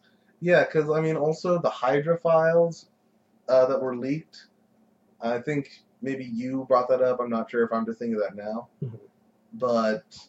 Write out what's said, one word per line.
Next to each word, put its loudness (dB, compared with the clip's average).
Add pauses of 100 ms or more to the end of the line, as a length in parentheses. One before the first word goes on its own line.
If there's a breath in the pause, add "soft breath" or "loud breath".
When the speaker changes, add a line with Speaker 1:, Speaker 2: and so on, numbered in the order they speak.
(400 soft breath)
Speaker 1:
Yeah, 4
'cause, 0
I 0
mean, 0
also 0
the 0
Hydra 0
files, 2 (640)
uh, 6
that 0
were -4
leaked, -6 (760)
I -2
think -6 (220)
maybe -6
you -6
brought 2
that 2
up. 0
I'm -4
not -2
sure 0
if -2
I'm -2
just -8
thinking -4
of 0
that -6
now. -10 (140)
Speaker 2:
Mm-hmm. -8 (580)
Speaker 1:
But, -2 (100)